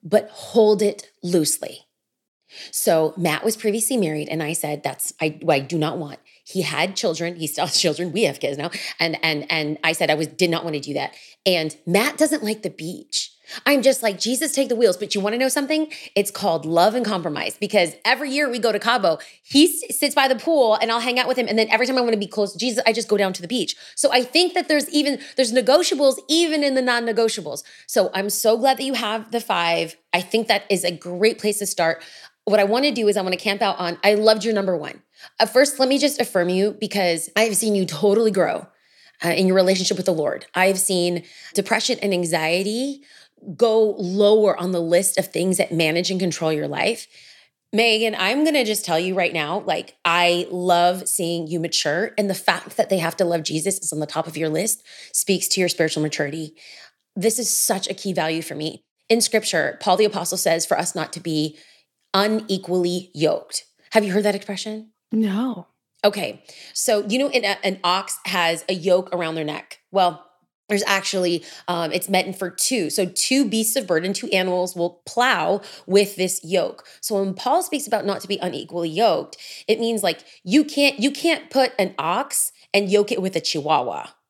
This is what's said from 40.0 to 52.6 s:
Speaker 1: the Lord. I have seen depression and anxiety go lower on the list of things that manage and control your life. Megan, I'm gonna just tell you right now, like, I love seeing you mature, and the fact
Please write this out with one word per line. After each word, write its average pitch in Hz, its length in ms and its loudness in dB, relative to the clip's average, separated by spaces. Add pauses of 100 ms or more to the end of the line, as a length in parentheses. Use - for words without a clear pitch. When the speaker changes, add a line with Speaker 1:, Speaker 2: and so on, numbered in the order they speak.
Speaker 1:
the 190 60 2
Lord. 156 420 -2
I 185 120 4
have 196 120 2
seen 175 460 0 (300)
depression 202 460 0
and 202 120 0
anxiety 180 880 -2 (540)
go 220 420 4
lower 202 580 4
on 185 160 -4
the 175 80 0
list 175 380 2
of 185 80 -2
things 185 320 0
that 190 140 0
manage 170 380 0
and 190 100 -2
control 165 320 0
your 151 160 -2
life. 156 400 -4 (640)
Megan, 220 460 2
I'm 233 260 2
gonna 294 200 2
just 214 200 -2
tell 165 140 0
you 185 160 -2
right 180 180 0
now, 160 280 -4
like, 175 440 -6
I 175 460 2
love 180 580 2
seeing 170 380 -4
you 165 120 -4
mature, 160 600 -2
and 202 100 0
the 185 60 -2
fact - 420 -2